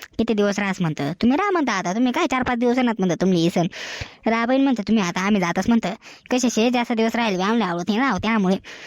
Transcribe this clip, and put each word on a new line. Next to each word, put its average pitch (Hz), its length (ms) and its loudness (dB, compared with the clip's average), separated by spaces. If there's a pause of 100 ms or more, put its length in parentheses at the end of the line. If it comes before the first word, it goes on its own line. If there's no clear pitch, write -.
(180)
किती 226 160 0
दिवस 202 260 0
राहस?" 196 220 -4
म्हणतं, 151 300 -2 (100)
"तुम्ही 247 160 4
राहा," 403 140 0
म्हणतं, 311 200 0
"आता 180 220 -2
तुम्ही 247 180 0
काय 320 200 0
चार 262 120 0
पाच 247 140 -2
दिवस 240 200 2
येणार?" 240 220 2
म्हणतं, 185 220 2
"तुम्ही 180 220 4
येसन 170 240 2 (580)
राहा 226 200 0
बहीण," 262 180 2
म्हणतं, 254 240 2
"तुम्ही 220 160 2
आता 175 180 -2
आम्ही 202 200 2
जातच," 175 260 -2
म्हणतं, 226 260 2 (380)
"कशाचे 240 380 2
जास्त 240 240 -2
दिवस 226 220 0
राहिले 226 220 0
बी 180 60 -2
आम्हाला 220 220 0
आवडत 175 220 -4
नाही 214 120 0
राव, 254 180 0
त्यामुळे 202 380 2 (320)